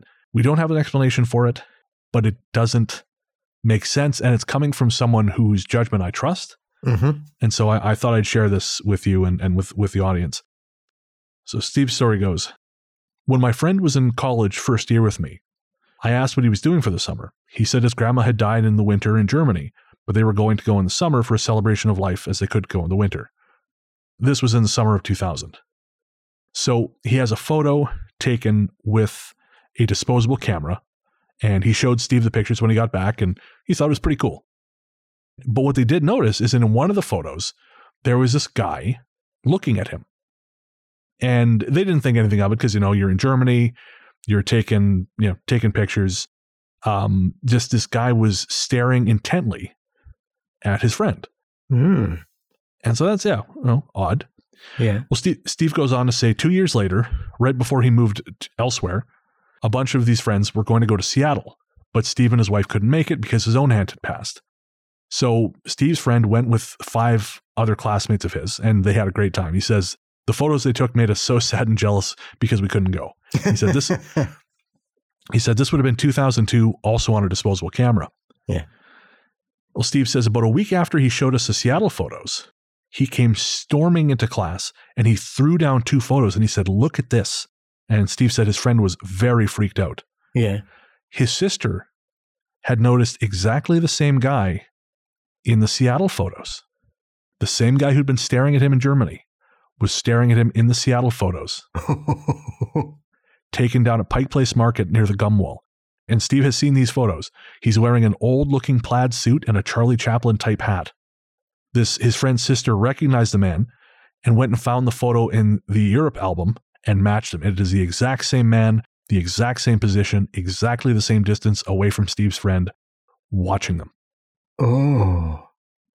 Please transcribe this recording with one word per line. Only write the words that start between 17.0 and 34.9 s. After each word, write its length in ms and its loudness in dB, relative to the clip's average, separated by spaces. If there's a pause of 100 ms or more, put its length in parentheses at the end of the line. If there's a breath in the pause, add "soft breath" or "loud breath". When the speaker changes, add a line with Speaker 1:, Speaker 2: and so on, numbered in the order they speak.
Speaker 1:
He 160 -2
said 200 0
his 100 2
grandma 260 0
had 160 2
died 300 2
in 100 2
the 80 4
winter 320 2
in 120 2
Germany, 440 0 (320 soft breath)
but 100 -4
they 100 4
were 100 2
going 240 2
to 60 -8
go 140 2
in 60 2
the 60 0
summer 320 0
for 120 0
a 40 2
celebration 500 0
of 100 0
life 300 -4
as 100 -4
they 80 -4
could 220 -2
go 140 -4
in 80 -4
the 60 0
winter. 340 -2 (880)
This 240 0
was 100 2
in 100 4
the 60 2
summer 260 2
of 80 0
two 120 -2
thousand. 420 -8 (1000)
So 480 -2
he 140 0
has 160 2
a 40 -2
photo 520 0 (300 loud breath)
taken 520 0 (140)
with 500 -2 (460 soft breath)
a 60 2
disposable 500 0
camera, 460 -4 (600)
and 220 2
he 80 2
showed 280 0
Steve 240 0
the 60 0
pictures 300 -2
when 100 2
he 60 2
got 160 -2
back, 280 -2
and 200 -2 (240 loud breath)
he 100 -2
thought 120 0
it 20 0
was 100 0
pretty 180 -2
cool. 280 -4 (1000)